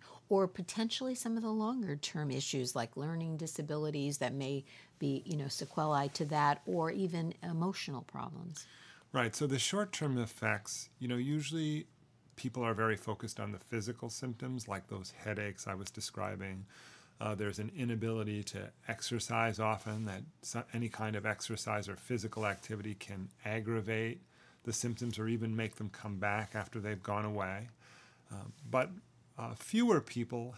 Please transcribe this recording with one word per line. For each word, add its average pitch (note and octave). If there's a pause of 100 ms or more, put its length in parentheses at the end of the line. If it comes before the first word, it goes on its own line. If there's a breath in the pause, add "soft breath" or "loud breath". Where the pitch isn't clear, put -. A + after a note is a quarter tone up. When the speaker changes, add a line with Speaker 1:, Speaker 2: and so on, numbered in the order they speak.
(280 loud breath)
Speaker 1:
or G3
potentially A3+
some A3+
of A3
the A3+
longer-term G#3+
issues C3
like A#2
learning D#3+
disabilities D3+
that B2+
may C#3 (320 loud breath)
be, C#3
you D#3+
know, C#3
sequelae C#3+
to D#3
that, D3
or E3+
even E3+ (100)
emotional E3+
problems. - (480 loud breath)
Speaker 2:
Right, A#2+
so D3+
the C3+
short-term D#3
effects, G#2+
you B2+
know, B2
usually D3+ (500)
people B2+
are A#2
very A2
focused A2
on G#2
the G2
physical A#2
symptoms, B2+
like G2
those F#2+ (120)
headaches G#2
I F#2+
was G2
describing. G2 (540 loud breath)
Uh, G#2+
there's G2+
an G#2+
inability A2
to G2+ (180)
exercise A2+
often, A2
that G2 (180)
so-, -
any A#2
kind A2
of G2+
exercise G#2
or G2
physical A2
activity G2+
can F#2+ (160)
aggravate A2 (420 loud breath)
the A#2
symptoms A#2
or A2
even A2+
make A2
them G#2
come G#2
back G2+
after A2
they've G#2
gone G#2
away. G#2 (640 loud breath)
Um, G#2+ (160)
but, B2+ (480)
uh, A#2
fewer G#3+
people A#2+